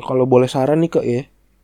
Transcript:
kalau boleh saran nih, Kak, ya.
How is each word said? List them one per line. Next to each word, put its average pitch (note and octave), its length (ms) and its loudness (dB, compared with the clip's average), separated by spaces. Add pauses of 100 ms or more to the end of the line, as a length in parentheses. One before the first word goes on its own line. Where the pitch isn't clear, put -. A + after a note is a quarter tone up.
kalau B2+ 220 0
boleh B2+ 240 4
saran C#3+ 340 0
nih, E3 80 -4
Kak, - 140 -2
ya. A#2+ 160 -4 (420)